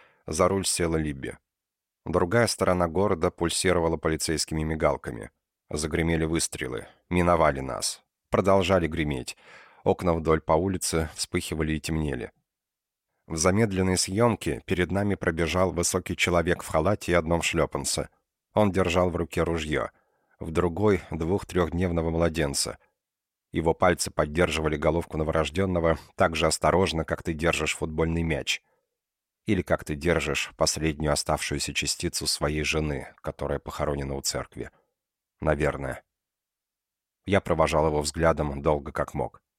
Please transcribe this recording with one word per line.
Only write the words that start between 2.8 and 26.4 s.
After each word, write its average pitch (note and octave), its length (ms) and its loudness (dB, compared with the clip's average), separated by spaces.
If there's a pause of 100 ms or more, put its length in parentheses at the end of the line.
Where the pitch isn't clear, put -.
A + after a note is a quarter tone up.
города F2+ 420 0
пульсировала E2+ 680 0
полицейскими D#2+ 640 -2
мигалками. D2 680 -2 (400)
Загремели D#2+ 560 0
выстрелы, D2 600 -4 (220)
миновали E2+ 500 4
нас. - 420 -6 (300)
Продолжали F#2+ 560 4
греметь. D2 500 -4 (460)
Окна F#2 300 2
вдоль D#2+ 280 2
по - 120 0
улице E2+ 600 0
вспыхивали D#2 600 -4
и D2+ 60 -2
темнели. D2 520 -4 (1000)
В E2 80 -6
замедленной F#2 600 2
съемке F#2+ 680 0
перед F2 260 0
нами G2 220 0
пробежал E2+ 580 0
высокий F2 460 -2
человек F2 460 2
в - 40 -12
халате F2+ 440 0
и F2 40 4
одном E2 280 2
шлепанце. D2 640 -2 (460)
Он G#2+ 160 4
держал F2+ 400 2
в D#2+ 40 -6
руке E2+ 280 -2
ружье — D#2 460 -2 (500)
в E2 100 -8
другой — F2 520 0 (100)
двух-трехдневного E2+ 1000 -2
младенца. D#2+ 680 -2 (720)
Его E2 240 2
пальцы F2+ 340 2
поддерживали D#2 680 0
головку D#2 420 0
новорожденного D#2+ 800 0 (160)
так E2+ 200 2
же D#2+ 120 2